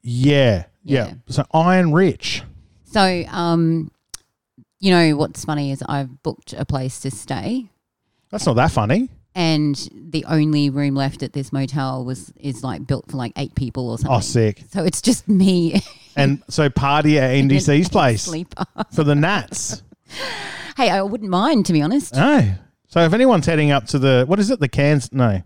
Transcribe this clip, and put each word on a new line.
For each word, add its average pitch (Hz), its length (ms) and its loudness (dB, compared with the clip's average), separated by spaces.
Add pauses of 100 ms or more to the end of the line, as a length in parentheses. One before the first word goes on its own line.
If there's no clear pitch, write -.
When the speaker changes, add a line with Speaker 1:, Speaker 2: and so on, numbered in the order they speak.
Speaker 1:
Yeah, 123 600 2 (180)
yeah. 135 240 -2
Speaker 2:
Yeah. 92 60 -14 (160)
Speaker 1:
So 135 220 -2
iron 175 400 2
rich. - 520 0 (400)
Speaker 2:
So, 185 460 0
um, 165 600 0 (880)
you 190 120 2
know 165 260 4
what's - 260 -4
funny 147 280 -4
is 139 160 -8
I've 135 340 -8
booked - 320 -10
a - 100 -8
place 131 380 -6
to 135 100 -6
stay. 202 580 -8 (600)
Speaker 1:
That's 208 160 -8
not 123 120 2
that 151 140 2
funny. 147 380 0 (240)
Speaker 2:
And 151 420 0 (180)
the 151 320 -8
only 151 440 2
room 143 260 -2
left 135 280 -4
at 127 100 -10
this 139 180 -8
motel 135 540 -4
was, 127 340 -10
is, 135 240 -8
like, 120 220 -8
built 135 240 -6
for, 139 80 -8
like, 120 200 -6
eight - 180 -8
people 123 340 -6
or 110 80 -6
something. 131 180 0
Speaker 1:
Oh, 110 40 2
sick. 110 520 0
Speaker 2:
So 180 120 -4
it's - 180 -2
just - 260 0
me. 185 600 2
<laughs> - 40 -20 (240)
Speaker 1:
And 139 340 0
so 147 180 0
party 147 520 2
at 131 60 2
Speaker 2:
And 127 80 0
then 139 80 2
Speaker 1:
N 135 60 4
D 139 120 4
C's 147 300 2
place 127 340 0
Speaker 2:
sleeper. 170 420 -10 (120)
<laughs> - 140 -8
Speaker 1:
for 160 120 0
the 147 100 2
Nats. 156 680 -2 (920)
Speaker 2:
Hey, 240 140 2
I 190 140 0
wouldn't 208 260 -6
mind, 208 380 2
to 180 60 2
be 151 100 4
honest. 220 320 -2
Speaker 1:
No. 175 380 4 (340)
So 170 140 2
if 165 120 4
anyone's 233 320 4
heading 151 240 2
up 139 200 2
to 143 100 0
the, 127 280 4
what 196 120 2
is 202 100 0
it? 254 100 -2
The 139 80 0
Cairns, 143 460 0
no. 113 320 0